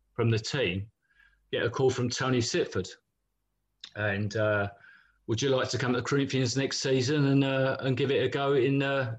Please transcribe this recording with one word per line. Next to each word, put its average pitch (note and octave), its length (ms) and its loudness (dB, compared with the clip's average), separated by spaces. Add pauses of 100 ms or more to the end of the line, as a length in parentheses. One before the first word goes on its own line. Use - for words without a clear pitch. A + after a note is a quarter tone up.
(140)
from A#2 160 2
the A2 80 4
team G#2 460 -2 (680)
get E2+ 120 -2
a A2+ 60 0
call C3 180 2
from B2 220 0
Tony B2+ 300 0
Sitford, A2+ 480 -2 (1040)
and, G#2 420 -4
uh, G#2+ 320 0 (600)
"Would A2+ 120 -2
you C#3 80 0
like B2+ 220 2
to A#2+ 80 -4
come B2 160 0
to A#2+ 80 -2
Corinthians C3+ 540 -2
next C3+ 240 -2
season C3+ 480 2
and, C#3 160 6
uh, C3+ 360 0
and C3 160 0
give C3 140 0
it C3 120 2
a C3 60 0
go C#3 260 0
in, C#3 280 2
uh, C#3 360 -2